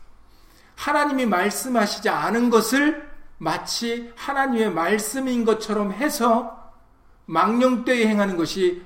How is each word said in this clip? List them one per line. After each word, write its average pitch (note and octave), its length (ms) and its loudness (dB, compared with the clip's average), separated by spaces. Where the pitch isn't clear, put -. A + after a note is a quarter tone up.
하나님이 D4 500 0
말씀하시지 G3+ 840 0
않은 F#3+ 400 0
것을 C4 580 2
마치 A#3 800 -6
하나님의 B3+ 560 0
말씀인 G#3+ 760 -2
것처럼 G#3 460 0
해서 A#3 840 0
망령되이 A#3+ 840 2
행하는 G3+ 280 2
것이 F3 500 0